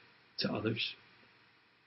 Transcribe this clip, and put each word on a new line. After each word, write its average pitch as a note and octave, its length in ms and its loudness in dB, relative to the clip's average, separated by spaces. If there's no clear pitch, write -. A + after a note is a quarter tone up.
to - 120 2
others." A2+ 420 0